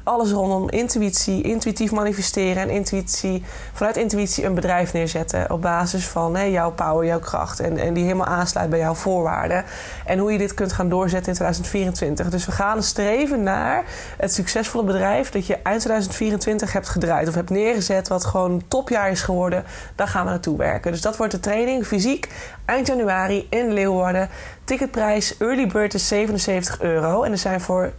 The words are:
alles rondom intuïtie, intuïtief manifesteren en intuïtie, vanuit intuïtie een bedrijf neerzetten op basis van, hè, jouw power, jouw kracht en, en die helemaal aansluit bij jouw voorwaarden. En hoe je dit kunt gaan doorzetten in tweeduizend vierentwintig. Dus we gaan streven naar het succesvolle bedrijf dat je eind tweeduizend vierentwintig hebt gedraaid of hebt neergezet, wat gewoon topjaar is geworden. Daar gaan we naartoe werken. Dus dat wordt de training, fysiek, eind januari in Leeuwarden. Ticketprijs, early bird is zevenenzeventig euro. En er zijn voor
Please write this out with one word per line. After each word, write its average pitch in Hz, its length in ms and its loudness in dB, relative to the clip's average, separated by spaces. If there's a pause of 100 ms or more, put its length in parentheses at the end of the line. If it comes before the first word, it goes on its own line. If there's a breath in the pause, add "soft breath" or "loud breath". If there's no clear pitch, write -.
alles 226 280 2
rondom 190 380 2
intuïtie, 208 720 0
intuïtief 220 480 0
manifesteren 196 680 0
en 196 80 -2
intuïtie, 190 720 -2 (300 loud breath)
vanuit 214 240 0
intuïtie 208 480 0
een 190 80 2
bedrijf 180 400 2
neerzetten 165 580 0
op 170 100 -2
basis 175 460 0
van, 165 280 0
hè, 190 80 0
jouw 175 280 2
power, 165 340 0
jouw 170 140 2
kracht - 400 -4
en, 165 180 -2
en 170 160 0
die 175 100 2
helemaal 185 220 0
aansluit 175 440 0
bij 165 100 2
jouw 160 140 2
voorwaarden. 175 720 0 (420 loud breath)
En 185 120 0
hoe 208 140 2
je 214 60 2
dit 202 160 0
kunt 190 200 -2
gaan 180 160 0
doorzetten 180 380 2
in 180 60 0
tweeduizend 175 340 0
vierentwintig. 180 640 0
Dus 175 160 0
we 190 60 -4
gaan 208 320 2
streven 240 600 2
naar 196 400 0 (340 loud breath)
het 190 160 0
succesvolle 220 500 0
bedrijf 196 460 2
dat 196 180 -2
je 202 160 0
eind 208 160 2
tweeduizend 220 360 0
vierentwintig 214 580 0
hebt 190 160 -2
gedraaid 165 380 2
of 165 80 -2
hebt 175 140 -2
neergezet, 196 580 2
wat 185 180 0
gewoon 180 420 0
topjaar 240 420 0
is 180 120 -2
geworden. 180 420 0 (320 loud breath)
Daar - 120 0
gaan 185 160 -2
we 180 60 -2
naartoe 175 280 0
werken. 143 340 0
Dus 165 100 -4
dat 214 160 -2
wordt 220 140 0
de 185 80 -4
training, 226 460 0
fysiek, 214 440 0 (360 loud breath)
eind 247 220 2
januari 202 640 2
in 226 240 2
Leeuwarden. 190 560 2 (340 loud breath)
Ticketprijs, 220 720 0
early 247 300 2
bird 208 260 2
is 190 140 -2
zevenenzeventig 202 720 0
euro. 165 420 2
En 247 80 0
er 202 60 0
zijn 185 240 -2
voor 185 380 0